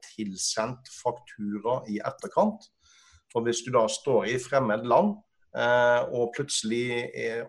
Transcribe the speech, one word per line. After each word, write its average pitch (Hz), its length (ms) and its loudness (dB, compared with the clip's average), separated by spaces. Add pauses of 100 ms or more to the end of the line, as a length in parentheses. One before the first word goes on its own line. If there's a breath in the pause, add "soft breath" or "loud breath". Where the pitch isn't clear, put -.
(160)
tilsendt 110 720 -4
faktura 107 1000 -6
i 104 100 -4
etterkant. 190 720 -2 (600 soft breath)
For 117 100 -2
hvis 117 240 -2
du 127 60 -8
da 113 160 4
står 107 400 0
i 127 120 -2
fremmed 117 460 0
land, 190 320 4 (380)
eh, 120 560 4
og 120 220 0
plutselig, 120 800 -2
eh, 117 360 -6